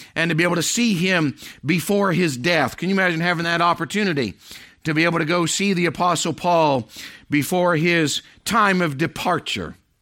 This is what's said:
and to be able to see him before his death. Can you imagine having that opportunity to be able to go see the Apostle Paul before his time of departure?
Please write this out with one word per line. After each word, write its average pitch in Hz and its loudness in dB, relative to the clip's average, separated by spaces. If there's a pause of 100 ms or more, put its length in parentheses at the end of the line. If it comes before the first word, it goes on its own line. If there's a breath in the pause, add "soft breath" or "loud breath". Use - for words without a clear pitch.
(160 loud breath)
and 165 0
to 170 0
be 165 2
able 175 2
to 165 0
see 233 0
him 170 0 (280 loud breath)
before 185 0
his 156 0
death. 147 0
Can 170 -4
you 196 0
imagine 180 0
having 170 0
that 170 0
opportunity 165 0 (500 loud breath)
to 156 -2
be 160 2
able 165 2
to 165 0
go 170 0
see 196 0
the 175 0
Apostle 170 0
Paul 156 2 (400 loud breath)
before 175 2
his 160 0 (220 loud breath)
time 202 2
of 151 -2
departure? 127 -4 (260)